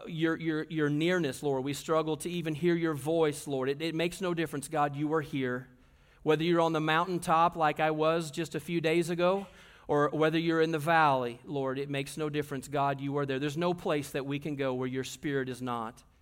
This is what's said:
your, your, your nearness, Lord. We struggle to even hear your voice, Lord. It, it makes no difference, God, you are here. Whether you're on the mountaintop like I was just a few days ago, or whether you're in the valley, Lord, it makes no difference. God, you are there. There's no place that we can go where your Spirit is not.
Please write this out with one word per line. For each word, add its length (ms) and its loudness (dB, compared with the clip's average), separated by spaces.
your, 280 0
your, 320 -4
your 220 0
nearness, 540 0
Lord. 180 0
We 120 -2
struggle 420 0
to 120 -6
even 260 -4
hear 200 2
your 200 0
voice, 520 0
Lord. 220 -2
It, 120 -2
it 140 -4
makes 260 -2
no 140 0
difference, 320 -4
God, 300 0
you 180 0
are 60 2
here. 480 -4
Whether 180 2
you're 180 4
on 120 4
the 80 2
mountaintop 720 2
like 240 2
I 140 2
was 400 0
just 240 -6
a 40 -6
few 200 -2
days 280 2
ago, 380 0
or 260 4
whether 280 2
you're 200 2
in 120 2
the 80 -2
valley, 640 4
Lord, 340 -4
it 100 -6
makes 280 -4
no 120 -2
difference. 380 -4
God, 340 0
you 180 -2
are 80 -2
there. 120 0
There's 180 -2
no 180 2
place 360 -2
that 160 -2
we 140 -4
can 160 -6
go 180 -2
where 140 -2
your 160 -4
Spirit 440 -4
is 140 -8
not. 400 -4